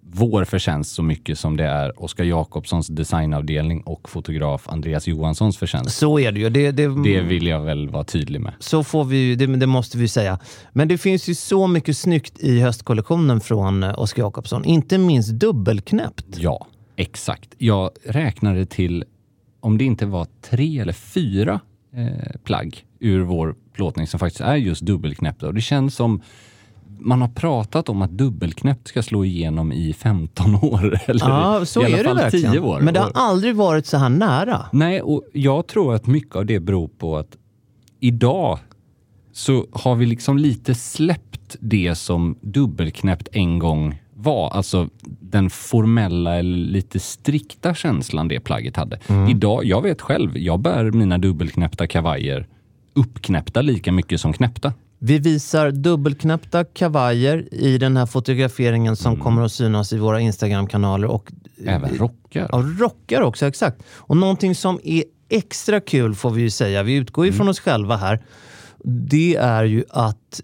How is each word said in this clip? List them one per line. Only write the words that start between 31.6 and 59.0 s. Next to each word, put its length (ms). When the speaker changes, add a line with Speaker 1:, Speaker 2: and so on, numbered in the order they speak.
Speaker 2:
så 160
Speaker 1:
i 40
alla 120
Speaker 2:
är 60
det 60
Speaker 1:
fall 80
Speaker 2:
verkligen. 340
Speaker 1:
tio 80
år. 200
Speaker 2:
Men 140
det 60
har 100
Speaker 1:
Och 80
Speaker 2:
aldrig 380
varit 300
så 120
här 120
nära. 600
Speaker 1:
Nej, 300
och 220
jag 340
tror 280
att 120
mycket 280
av 100
det 140
beror 280
på 300
att 200
idag 600
så 400
har 240
vi 100
liksom 320
lite 380
släppt 840
det 360
som 460
dubbelknäppt 880
en 280
gång 420
var. 340
Alltså 400
den 300
formella 840
eller 220
lite 420
strikta 760
känslan 540
det 120
plagget 380
hade. 300
Speaker 2:
Mm. 220
Speaker 1:
Idag, 360
jag 160
vet 200
själv, 360
jag 220
bär 320
mina 260
dubbelknäppta 720
kavajer 600
uppknäppta 640
lika 300
mycket 300
som 120
knäppta. 400
Speaker 2:
Vi 200
visar 520
dubbelknäppta 920
kavajer 880
i 240
den 200
här 80
fotograferingen 880
som 180